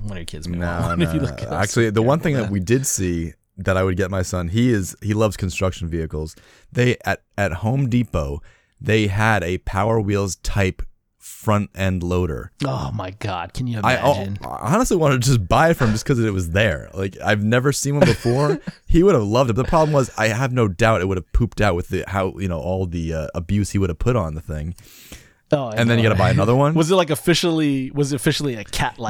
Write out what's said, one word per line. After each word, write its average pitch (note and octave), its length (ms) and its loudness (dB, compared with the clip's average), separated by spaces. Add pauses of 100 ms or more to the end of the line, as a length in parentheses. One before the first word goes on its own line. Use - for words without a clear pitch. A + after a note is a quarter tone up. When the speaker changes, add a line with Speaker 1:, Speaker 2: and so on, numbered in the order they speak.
Speaker 1:
one G#2 100 -6
of F#2+ 60 -10
your E2 60 -10
kids D#2 240 -12
may F2 100 -4
Speaker 2:
No, F2 80 -4
Speaker 1:
want F2 180 -2
one E2+ 160 0
Speaker 2:
no, E2 80 2
Speaker 1:
if E2 60 -2
you - 60 2
Speaker 2:
no. - 60 -2
Speaker 1:
look C#2 160 -6
at A#1+ 100 -6
Speaker 2:
Actually, G#2+ 380 0
the G#2+ 120 2
Speaker 1:
yeah. A#2 60 2
Speaker 2:
one D#3 120 2
thing D#3+ 140 0
that A2 160 -2
we G2+ 100 0
did A#2+ 260 2
see E2+ 480 -2 (220)
that F#2+ 200 0
I F#2 80 2
would F#2+ 120 0
get F#2 140 0
my F#2+ 120 -2
son, F2+ 260 -4
he A#2 240 2
is, G2 300 -2
he G2+ 120 -2
loves G#2+ 220 2
construction F#2 520 -4
vehicles. D#2+ 460 -6 (380)
They B2 320 2
at, - 180 -2 (140)
at G2 160 0
Home A#2 380 -2
Depot, E2 500 -2 (400)
they A2 280 2
had G#2 360 2
a F2+ 140 -2
Power A2 420 0
Wheels G2+ 360 0
type - 460 -2 (360)
front G#2 560 -2
end F#2 280 -2
loader. F2 480 -2 (140)
Speaker 1:
Oh - 300 -4
my - 160 -8
God. F#2 420 -8
Can B2+ 140 -6
you A#2 180 -6
Speaker 2:
I, B2 160 2
oh, C#3 140 2
Speaker 1:
imagine? G2 280 -6
Speaker 2:
I - 320 -4
honestly A3+ 220 2
wanted C#3 260 2
to C3 60 0
just A2+ 200 2
buy C#3+ 220 4
it E3+ 40 4
from B2+ 140 0
him G#2+ 40 2
just G#2+ 140 -4
'cause C3 120 2
it A2 140 0
was F2+ 180 -2
there. D#2+ 440 0
Like, F#2+ 280 -6
I've G#2 220 0
never B2 280 2
seen C#3+ 240 -2
one C#3+ 100 6
before. C#3+ 580 2
Speaker 1:
<laughs> - 60 -12 (160)
Speaker 2:
He E3+ 180 6
would G3 100 6
have B2 100 4
loved C3+ 260 2
it. - 20 2
But C3 140 2
the - 20 -10
problem D#3 240 4
was, C#3 260 2
I A2 100 2
have B2 240 0
no B2 140 2
doubt G#2+ 340 2
it F2+ 60 0
would F#2+ 120 0
have - 140 -12
pooped - 280 0
out G2+ 160 2
with F2+ 140 -6
the, F2+ 180 -2
how, F#2+ 300 -2
you F#2+ 100 -4
know, E2+ 100 -4
all F#2 280 -4
the, E2 280 -4
uh, D#2 120 -4 (100)
abuse G2 340 -2
he G2+ 80 0
would F#2+ 120 2
have E2 100 -6
put B2 160 2
on D#2+ 180 -2
the D#2 60 -10
thing. D#2 340 -8 (760)
Speaker 1:
Oh, C#3+ 140 0
I G#2+ 80 -8
Speaker 2:
And A#2 160 2
then A#2 80 4
you A2+ 60 4
Speaker 1:
know. A2 60 6
Speaker 2:
gotta G2 100 2
buy F#2 100 4
another A2 240 4
one? C#3+ 200 4
Speaker 1:
<laughs> E3 60 2
Was E3 120 2
it, - 20 2
like, F3+ 160 2
officially, D3+ 800 0
was C#3 220 -2
it C#3+ 40 -2
officially C#3+ 380 0
a G#2+ 80 -8
cat - 320 -4 (160)